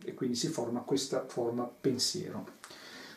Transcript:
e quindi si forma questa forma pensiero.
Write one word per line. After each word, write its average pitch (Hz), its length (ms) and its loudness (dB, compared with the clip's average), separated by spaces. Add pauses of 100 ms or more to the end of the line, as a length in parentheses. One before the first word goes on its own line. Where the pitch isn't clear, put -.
e - 100 -6
quindi 123 220 2
si - 120 2
forma 120 320 0
questa - 460 2
forma 120 380 2
pensiero. - 800 0 (720)